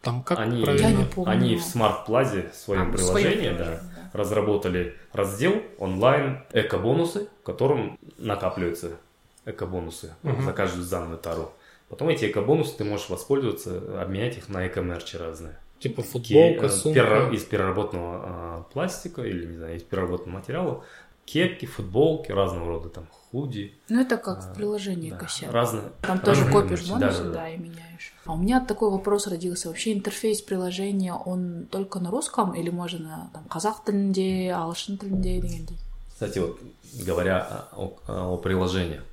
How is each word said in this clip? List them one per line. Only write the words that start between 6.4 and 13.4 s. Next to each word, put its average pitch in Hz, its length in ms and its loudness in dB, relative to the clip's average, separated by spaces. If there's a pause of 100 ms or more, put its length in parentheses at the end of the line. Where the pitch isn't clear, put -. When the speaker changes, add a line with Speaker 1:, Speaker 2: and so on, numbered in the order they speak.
Speaker 2:
эко-бонусы, 139 720 2 (140)
в - 60 -12
котором 120 520 0 (200)
накапливаются 90 800 -2 (480)
эко-бонусы 90 680 -8 (100)
Speaker 1:
Мгм. 135 220 0
Speaker 2:
за 135 80 0
каждую 90 320 -2
сданную 82 340 -4
тару. 82 340 -6 (360)
Потом 147 220 -2
эти 113 160 2
эко-бонусы 131 500 2
ты 104 80 -2
можешь 104 260 -2
воспользоваться, 98 920 -2